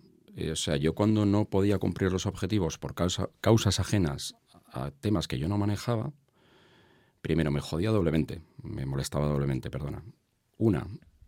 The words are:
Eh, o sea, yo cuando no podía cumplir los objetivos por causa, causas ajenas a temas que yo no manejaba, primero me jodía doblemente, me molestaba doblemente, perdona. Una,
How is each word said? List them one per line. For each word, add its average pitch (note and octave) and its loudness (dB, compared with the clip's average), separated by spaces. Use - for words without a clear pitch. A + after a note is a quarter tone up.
Eh, D#2+ -4
o D#2 -4
sea, D#2 0
yo D2+ 2
cuando G#2 2
no G#2 4
podía G2 2
cumplir F#2 0
los F#2 -2
objetivos F#2 -2
por - -8
causa, F2+ -2
causas G#2+ 4
ajenas F2 0
a C#2 -8
temas G#2 -2
que B1+ -2
yo D2 -2
no G2+ -2
manejaba, G#2+ -2
primero D#2+ 2
me C#2+ 0
jodía F2 -2
doblemente, E2 2
me C#2 -8
molestaba C2+ -2
doblemente, C#2 -2
perdona. C#2 -8
Una, G#2+ 2